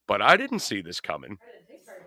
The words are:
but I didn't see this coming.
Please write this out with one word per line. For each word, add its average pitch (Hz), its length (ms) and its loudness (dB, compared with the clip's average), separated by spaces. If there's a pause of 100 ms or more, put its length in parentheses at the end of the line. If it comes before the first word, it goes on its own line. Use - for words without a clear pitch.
but - 140 2
I 143 160 6
didn't 254 240 -2
see 101 200 -4
this 87 200 -10
coming. 78 380 -8 (680)